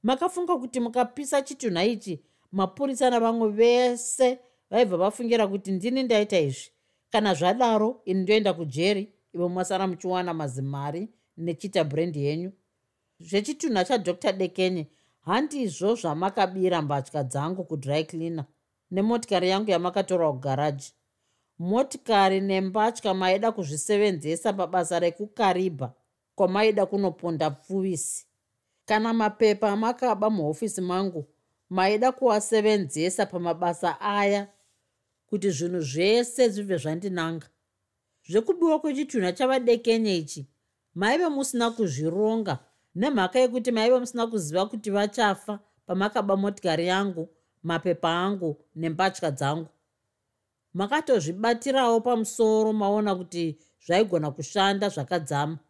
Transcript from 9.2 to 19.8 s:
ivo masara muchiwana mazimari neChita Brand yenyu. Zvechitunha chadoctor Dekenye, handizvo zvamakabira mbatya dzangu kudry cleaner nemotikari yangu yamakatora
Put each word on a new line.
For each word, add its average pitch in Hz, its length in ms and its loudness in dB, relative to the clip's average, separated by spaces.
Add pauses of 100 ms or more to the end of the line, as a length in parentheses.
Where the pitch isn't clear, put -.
ivo 175 160 -2
masara 185 380 -2
muchiwana 180 460 -2
mazimari 143 760 -6 (280)
neChita 170 460 -2
Brand 156 320 -2
yenyu. 151 360 -4 (680)
Zvechitunha 208 680 0
chadoctor 190 480 0
Dekenye, 185 540 -2 (340)
handizvo 233 720 -2
zvamakabira 185 840 0
mbatya 143 420 -4
dzangu 151 400 -4
kudry 151 400 -2
cleaner 165 420 -6 (460)
nemotikari 196 580 0
yangu 202 220 0
yamakatora 175 600 0